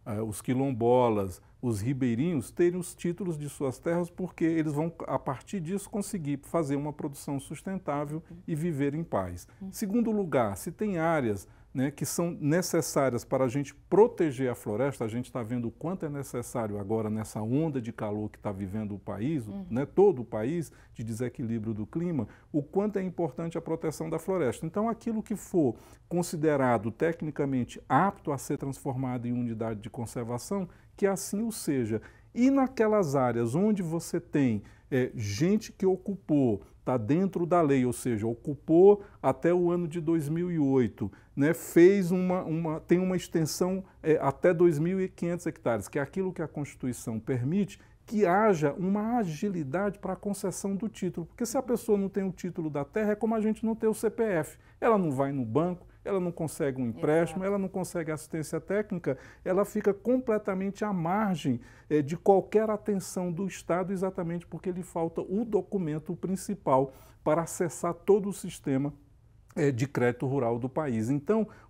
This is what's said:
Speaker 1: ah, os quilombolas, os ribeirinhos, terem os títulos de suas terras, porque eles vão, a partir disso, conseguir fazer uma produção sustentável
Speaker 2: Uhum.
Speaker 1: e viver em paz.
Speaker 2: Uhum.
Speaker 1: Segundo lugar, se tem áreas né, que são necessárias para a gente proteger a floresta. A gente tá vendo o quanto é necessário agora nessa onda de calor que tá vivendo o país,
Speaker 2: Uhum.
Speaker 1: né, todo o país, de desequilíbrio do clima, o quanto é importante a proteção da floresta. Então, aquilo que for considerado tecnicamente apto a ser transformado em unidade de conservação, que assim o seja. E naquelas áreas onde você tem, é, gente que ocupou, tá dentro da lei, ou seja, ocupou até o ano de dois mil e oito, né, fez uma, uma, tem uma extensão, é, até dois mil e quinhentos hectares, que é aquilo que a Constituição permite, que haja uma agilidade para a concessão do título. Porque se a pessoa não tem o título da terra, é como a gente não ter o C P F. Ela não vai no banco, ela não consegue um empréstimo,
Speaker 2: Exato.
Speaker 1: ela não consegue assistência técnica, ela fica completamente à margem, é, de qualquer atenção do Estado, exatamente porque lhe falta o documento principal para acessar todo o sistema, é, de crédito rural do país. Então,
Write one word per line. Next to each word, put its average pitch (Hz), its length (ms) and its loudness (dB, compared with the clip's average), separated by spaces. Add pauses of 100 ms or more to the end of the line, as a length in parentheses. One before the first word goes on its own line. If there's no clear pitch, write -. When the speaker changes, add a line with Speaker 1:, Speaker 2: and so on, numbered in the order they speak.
Speaker 1:
ah, 107 180 -4
os 110 180 -6
quilombolas, 120 1000 2 (200)
os 113 180 0
ribeirinhos, 131 680 0
terem 175 280 0
os 170 160 -10
títulos 175 440 -4
de 147 100 -8
suas 135 300 -6
terras, 170 320 -2
porque - 340 -6
eles 160 300 0
vão, 160 180 -2 (140)
a 135 120 0
partir 156 420 -6
disso, 190 280 -6
conseguir 165 540 -4
fazer 143 340 0
uma 147 160 -4
produção 143 480 -6
sustentável 156 920 -6
Speaker 2:
Uhum. 165 60 -18 (100)
Speaker 1:
e 175 80 -4
viver 147 400 0
em 160 80 -4
paz. 92 460 -4 (140)
Speaker 2:
Uhum. 190 100 -12
Speaker 1:
Segundo 226 380 0
lugar, 143 480 2
se - 120 -8
tem 196 280 -4
áreas 151 500 0 (260)
né, 135 160 0
que 143 160 -6
são 175 240 -2 (100)
necessárias 147 840 2
para 131 200 0
a 131 40 2
gente 139 260 -4
proteger 170 720 4
a 117 60 -2
floresta. 127 500 -2
A 110 40 -2
gente 120 240 -6
tá 127 100 -6
vendo 117 240 -4
o 113 60 -6
quanto 180 340 -6
é - 20 -4
necessário 123 680 -6
agora 107 320 -2
nessa 107 320 -6
onda 131 400 0
de 113 100 -8
calor 107 380 -4
que - 80 -20
tá 107 140 -6
vivendo 101 420 -6
o 98 40 -8
país, 110 500 -4
Speaker 2:
Uhum. 98 200 -10
Speaker 1:
né, 123 160 -2
todo 170 380 4
o - 20 -8
país, 127 460 -4 (240)
de - 80 -10
desequilíbrio 113 720 -4
do 104 100 -6
clima, 165 440 -4 (240)
o 151 100 0
quanto 202 380 0
é - 20 -4
importante 170 560 -4
a - 20 -8
proteção 160 480 -4
da 160 120 -4
floresta. 165 440 -2
Então, 208 240 -2
aquilo 226 320 -4
que 214 140 -6
for 156 400 2 (340)
considerado 147 840 2
tecnicamente 147 960 -2
apto 175 420 2
a 139 80 -2
ser 147 180 -4
transformado 131 680 -6
em 120 60 -2
unidade 113 480 -4
de 107 100 -12
conservação, 120 800 -6 (280)
que 196 120 4
assim 196 340 -2
o 233 80 -4
seja. 120 500 0 (320)
E 247 180 4
naquelas 214 640 2
áreas 120 400 2
onde 202 260 2
você 165 380 -4
tem, 143 420 2 (260)
é, 127 280 0
gente 131 560 0
que - 120 -4
ocupou, 160 800 2 (220)
tá 127 120 0
dentro 170 500 0
da 175 160 4
lei, 135 240 4
ou 123 60 2
seja, 113 340 -2
ocupou 165 760 6 (200)
até 143 320 2
o 175 160 2
ano 175 180 0
de 170 120 -6
dois 160 280 0
mil 170 240 -2
e 170 60 -2
oito, 131 520 2 (240)
né, 147 200 2
fez 180 560 6
uma, 185 340 0
uma, 160 360 -4
tem - 180 4
uma 185 180 0
extensão, 180 680 -2 (200)
é, 156 180 4
até 139 320 2
dois 170 260 6
mil 180 220 0
e 185 80 -2
quinhentos 175 380 -4
hectares, 117 420 -2
que - 100 -4
é 143 40 0
aquilo 185 300 -4
que 170 100 -6
a 151 60 -6
Constituição 123 720 -6
permite, 139 640 -2 (260)
que 208 200 2
haja 175 480 4
uma 208 420 0
agilidade 180 800 -2
para 190 140 -6
a 180 40 -6
concessão 196 600 -4
do 202 140 -4
título. 175 340 -4
Porque - 220 -6
se 247 100 -4
a 262 60 0
pessoa 220 340 0
não 196 140 0
tem 190 120 -2
o 190 80 -2
título 170 380 -6
da 143 160 -4
terra, 208 280 0
é 208 40 -2
como 220 180 0
a 226 60 0
gente 214 240 0
não 226 100 0
ter 220 140 0
o 214 60 2
C 214 160 0
P 226 120 -2
F. 180 360 -2 (200)
Ela 226 200 4
não 175 120 2
vai 139 220 0
no 135 120 -2
banco, 165 420 0 (180)
ela 196 160 0
não 180 100 -2
consegue 143 520 -4
um 123 40 -2
empréstimo, 156 540 2
Speaker 2:
Exato. 196 140 0
Speaker 1:
ela 202 40 0
não 190 80 -2
consegue 175 460 -4
assistência 156 480 -6
técnica, 190 560 -2 (260)
ela 190 220 2
fica 202 300 0
completamente 208 880 0
à 208 80 0
margem, 175 720 0 (260)
é, 151 140 4
de 143 120 -4
qualquer 196 540 4
atenção 190 640 -2
do 170 140 -4
Estado, 175 440 -2
exatamente 180 560 -4
porque 175 240 -8
lhe 180 120 -4
falta 165 400 -4
o 214 240 -2
documento 180 680 -2
principal 165 760 0 (300)
para 156 180 2
acessar 165 540 -2
todo 196 340 2
o 190 60 -4
sistema, 143 580 -4 (640)
é, 147 140 2
de 127 160 0
crédito 123 400 0
rural 123 320 0
do 123 100 -4
país. 123 400 -2
Então, 202 400 0 (220)